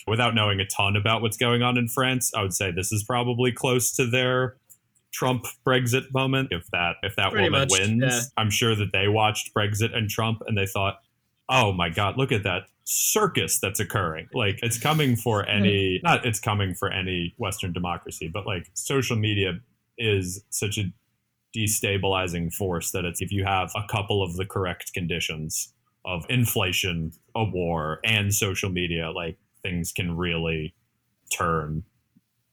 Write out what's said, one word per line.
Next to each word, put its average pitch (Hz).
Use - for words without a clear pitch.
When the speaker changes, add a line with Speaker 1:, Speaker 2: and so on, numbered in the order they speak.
Speaker 1:
without 113
knowing 104
a 98
ton 101
about 110
what's 113
going 120
on 123
in 120
France, 127
I 110
would 95
say 98
this 90
is 107
probably 123
close 127
to 131
their 127
Trump 131
Brexit 127
moment. 135
If 85
that, 87
if 101
that 98
Speaker 2:
Pretty 208
Speaker 1:
woman 101
Speaker 2:
much, 135
Speaker 1:
wins, 104
Speaker 2:
yeah. 127
Speaker 1:
I'm 110
sure 113
that 101
they 98
watched 107
Brexit 107
and 107
Trump 113
and 113
they 98
thought, 98
"Oh 123
my 87
God, 98
look 135
at 107
that 95
circus -
that's 98
occurring." 87
Like, 104
it's 117
coming 147
for 110
Speaker 3:
Hmm. -
Speaker 1:
any, 98
not 160
it's 110
coming 101
for 95
any 92
Western 95
democracy, 87
but, 98
like, 92
social 131
media 101
is 98
such 101
a 98
destabilizing 95
force 87
that 92
it's, 87
if 92
you 98
have 95
a 104
couple 101
of 85
the 92
correct -
conditions 80
of 90
inflation, 92
a 113
war, 85
and 104
social 98
media, 85
like, 85
things 87
can 87
really 82
turn 80